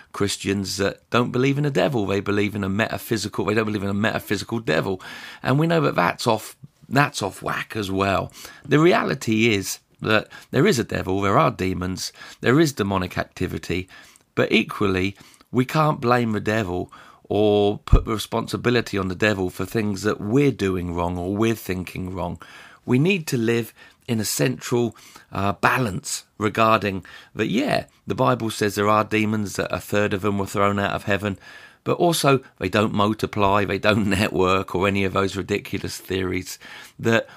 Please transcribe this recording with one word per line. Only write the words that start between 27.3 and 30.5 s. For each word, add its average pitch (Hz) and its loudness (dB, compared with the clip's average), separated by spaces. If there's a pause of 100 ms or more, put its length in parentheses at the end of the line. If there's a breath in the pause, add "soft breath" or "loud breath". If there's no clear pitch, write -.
that, 107 0
yeah, 240 0 (200)
the 98 -4
Bible 120 0
says 104 -2
there 104 2
are 107 4
demons, 107 -2
that 85 -2
a 95 -2
third 104 0
of 95 -4
them 101 0
were 98 -2
thrown 101 2